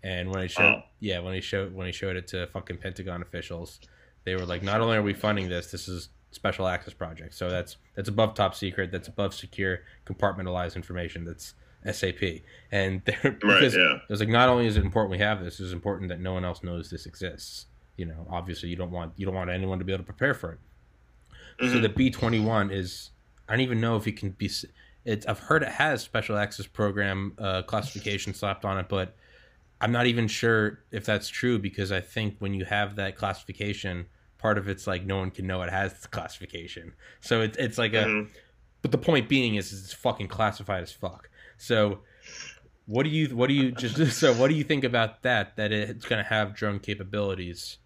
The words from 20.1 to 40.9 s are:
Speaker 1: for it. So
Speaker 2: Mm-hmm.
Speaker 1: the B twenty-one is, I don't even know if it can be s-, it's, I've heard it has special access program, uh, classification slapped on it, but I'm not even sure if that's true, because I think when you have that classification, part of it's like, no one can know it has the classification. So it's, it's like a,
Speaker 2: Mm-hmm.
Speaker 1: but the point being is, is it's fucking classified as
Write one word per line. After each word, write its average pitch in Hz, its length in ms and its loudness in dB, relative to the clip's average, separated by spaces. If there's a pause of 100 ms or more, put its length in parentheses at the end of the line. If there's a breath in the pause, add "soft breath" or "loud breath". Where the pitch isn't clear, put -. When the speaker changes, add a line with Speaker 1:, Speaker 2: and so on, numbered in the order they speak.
Speaker 1:
for 82 200 -6
it. - 60 -18 (1000 loud breath)
So 127 80 2
Speaker 2:
Mm-hmm. 123 160 4
Speaker 1:
the 107 60 6
B 131 200 4
twenty-one 110 640 2
is, 95 400 -6 (360)
I 107 60 -2
don't 123 80 4
even 123 180 2
know 117 160 2
if 107 120 0
it 104 100 -4
can 98 140 -4
be 95 160 -4
s-, - 180 -6 (400 soft breath)
it's, 110 220 -2
I've 123 120 -2
heard 151 220 2
it 127 80 -2
has 143 320 2
special 110 360 -2
access 104 280 -2
program, 98 720 0
uh, 95 260 -2
classification 101 680 -4
slapped 101 320 -4
on 98 140 0
it, 92 100 -4
but 92 260 -2 (640 soft breath)
I'm 117 120 2
not 120 160 4
even 117 220 2
sure 110 500 2 (120)
if 104 140 -6
that's 104 220 0
true, 123 320 0
because 95 320 -2
I 92 80 0
think 104 400 -4
when 98 160 -4
you 95 100 -4
have 104 300 0
that 95 220 -4
classification, 98 880 -4 (340)
part 107 180 2
of 98 120 -2
it's 95 180 -4
like, 92 180 -2
no 98 120 0
one 95 120 -2
can 92 160 -8
know 92 160 -2
it 87 80 -4
has 95 300 0
the - 80 -20
classification. 85 840 -12 (260 loud breath)
So 113 220 2
it's, 110 160 0
it's 120 200 -2
like 113 160 2
a, 107 120 6
Speaker 2:
Mm-hmm. 107 260 0 (500 soft breath)
Speaker 1:
but 131 100 0
the - 60 2
point 139 320 4
being 123 260 4
is, 98 180 -2
is 95 100 -14
it's 95 100 -14
fucking 110 360 -2
classified 101 520 0
as 87 120 -10